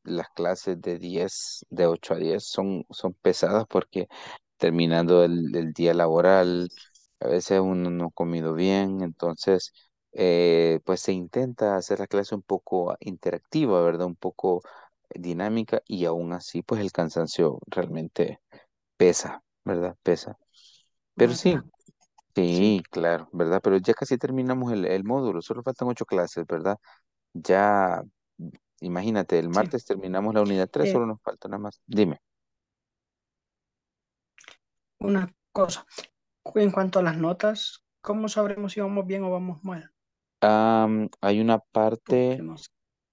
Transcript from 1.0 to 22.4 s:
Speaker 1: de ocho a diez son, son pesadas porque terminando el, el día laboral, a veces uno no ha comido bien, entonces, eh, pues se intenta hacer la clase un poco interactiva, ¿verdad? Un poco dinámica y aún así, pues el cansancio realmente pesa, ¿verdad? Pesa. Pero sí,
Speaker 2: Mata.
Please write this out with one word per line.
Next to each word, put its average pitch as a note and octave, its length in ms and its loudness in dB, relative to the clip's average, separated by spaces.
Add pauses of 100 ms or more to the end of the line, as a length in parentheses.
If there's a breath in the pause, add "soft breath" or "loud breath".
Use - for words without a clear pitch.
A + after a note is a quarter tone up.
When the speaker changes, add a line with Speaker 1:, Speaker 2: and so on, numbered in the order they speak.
Speaker 1:
de F2 180 2
ocho - 280 -2
a - 20 -4
diez F2 280 -2
son, F#2+ 440 -4
son - 240 -6
pesadas F#2+ 540 2
porque - 400 -2 (500 loud breath)
terminando E2+ 680 4
el, E2+ 320 0
el D#2+ 180 -4
día E2+ 200 2
laboral, F2 760 4 (500 loud breath)
a A#1+ 80 -4
veces F#2 340 2
uno F#2 300 0
no E2+ 140 -4
ha E2 60 -8
comido E2 440 -4
bien, F#2+ 460 0
entonces, E2+ 720 -2 (400 soft breath)
eh, E2+ 720 4
pues F#2 160 -2
se F#2+ 120 -2
intenta G#2 640 -2
hacer G2 220 -4
la G2 80 -6
clase G2+ 280 -2
un G2 60 -6
poco F2+ 580 -2
interactiva, F#2 840 -2
¿verdad? E2+ 240 2
Un F2 80 -8
poco F2+ 460 -2 (520 loud breath)
dinámica F#2+ 760 -4
y F2+ 180 -4
aún E2+ 280 -2
así, F2 300 -8
pues A2 180 -2
el G2 100 -4
cansancio D#2+ 760 -2
realmente E2+ 720 -4 (580 loud breath)
pesa, - 460 2 (220)
¿verdad? F2+ 380 -4
Pesa. F2+ 340 -2 (800 soft breath)
Pero A#2+ 160 6
sí, E3+ 240 2
Speaker 2:
Mata. - 180 -12 (720)